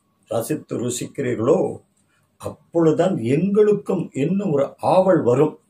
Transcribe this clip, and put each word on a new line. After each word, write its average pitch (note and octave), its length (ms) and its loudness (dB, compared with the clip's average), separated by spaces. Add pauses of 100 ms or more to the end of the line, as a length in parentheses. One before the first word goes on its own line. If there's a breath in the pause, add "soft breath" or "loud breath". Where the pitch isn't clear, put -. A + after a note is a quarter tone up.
(260)
ரசித்து C3 540 -6
ருசிக்கிறீர்களோ, B2 1000 -2 (560)
அப்பொழுதுதான் E3 800 0
எங்களுக்கும் F#3+ 920 0
இன்னும் E3 400 -2
ஒரு C#3 260 -2
ஆவல் F3+ 440 2
வரும். C3 360 2 (120)